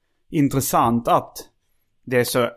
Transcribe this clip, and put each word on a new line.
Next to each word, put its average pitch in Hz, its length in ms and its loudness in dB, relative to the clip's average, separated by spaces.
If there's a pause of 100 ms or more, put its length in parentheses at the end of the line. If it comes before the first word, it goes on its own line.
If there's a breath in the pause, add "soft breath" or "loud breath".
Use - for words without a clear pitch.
(300)
intressant 135 800 0
att 160 260 0 (720)
det 123 140 0
är 120 40 4
så 120 340 0